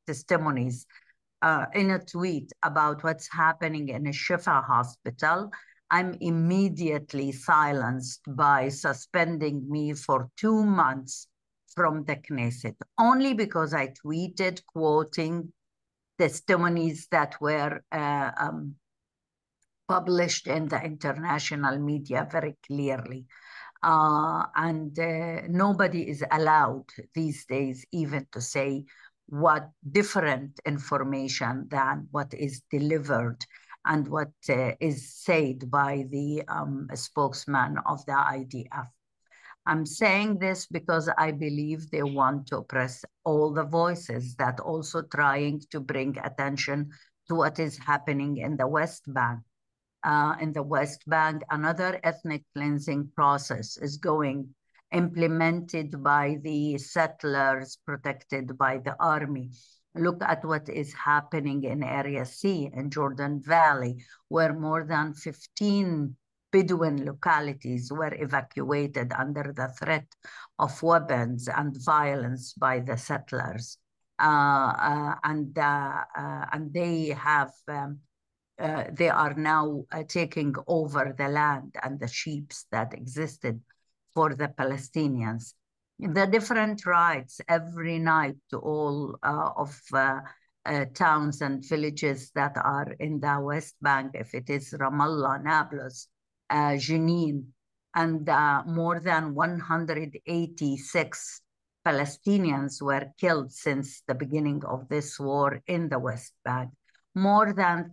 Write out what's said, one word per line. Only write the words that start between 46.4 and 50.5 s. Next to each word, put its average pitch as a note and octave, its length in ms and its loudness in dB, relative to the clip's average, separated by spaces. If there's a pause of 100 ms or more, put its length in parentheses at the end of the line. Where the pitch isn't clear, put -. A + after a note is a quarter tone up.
to E3 80 -2
what D#3 220 2
is D#3 200 -2
happening C#3+ 600 0
in D3 200 -4
the C3 100 2
West D3+ 400 -2
Bank. B2 320 0 (640)
Uh, D3 360 4
in D#3 140 -2